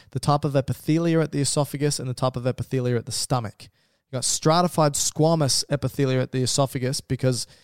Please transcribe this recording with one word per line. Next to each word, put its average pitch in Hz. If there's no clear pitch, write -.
the 131
type 147
of 147
epithelia 160
at 151
the 143
esophagus 143
and 131
the 123
type 131
of 120
epithelia 123
at 113
the 113
stomach. -
You -
got 113
stratified 160
squamous 156
epithelia 131
at 127
the 131
esophagus 127
because 127